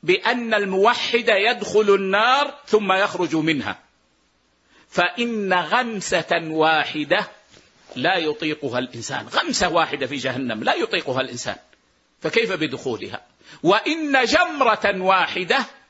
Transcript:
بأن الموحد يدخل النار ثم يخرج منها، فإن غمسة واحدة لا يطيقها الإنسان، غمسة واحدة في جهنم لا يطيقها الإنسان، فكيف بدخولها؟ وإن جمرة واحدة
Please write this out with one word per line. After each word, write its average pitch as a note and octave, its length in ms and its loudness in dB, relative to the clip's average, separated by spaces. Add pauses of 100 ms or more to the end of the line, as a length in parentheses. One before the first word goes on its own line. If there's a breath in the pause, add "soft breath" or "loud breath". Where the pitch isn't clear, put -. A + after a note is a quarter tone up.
بأن A3+ 500 0
الموحد G#3+ 760 2
يدخل G#3 680 2
النار A3+ 720 2
ثم G#3+ 240 2
يخرج F#3 440 0
منها، D3+ 440 -2 (1080 soft breath)
فإن G#3 640 -2
غمسة F3+ 920 -2
واحدة D#3 840 0 (680)
لا E3 220 2
يطيقها D3+ 600 -4
الإنسان، B2 480 -8
غمسة D#4+ 420 0
واحدة D3+ 380 0
في C#3 80 -6
جهنم B2 480 -4
لا B3 100 2
يطيقها C#3+ 480 -2
الإنسان، A#2+ 340 -6 (680)
فكيف G3 300 0
بدخولها؟ B2 760 -6 (380 loud breath)
وإن C4+ 640 2
جمرة B3+ 760 2
واحدة F#3 640 0 (240)